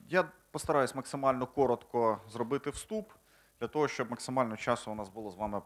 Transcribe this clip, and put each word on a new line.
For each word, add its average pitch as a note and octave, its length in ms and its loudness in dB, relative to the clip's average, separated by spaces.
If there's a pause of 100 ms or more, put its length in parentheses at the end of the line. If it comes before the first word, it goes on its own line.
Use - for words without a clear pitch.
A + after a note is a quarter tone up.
Я F3+ 160 4 (260)
постараюсь C#3+ 440 2
максимально C3 520 0
коротко A#2 720 2 (120)
зробити A#2+ 400 -4
вступ, G#3+ 400 -8 (500)
для A#2 80 -2
того, D3+ 200 2
щоб A2+ 220 -2
максимально A#2+ 460 -2
часу A2+ 360 -2
у - 20 -8
нас G#2+ 140 -8
було G#2 220 -10
з F2 60 -14
вами G#2 300 -2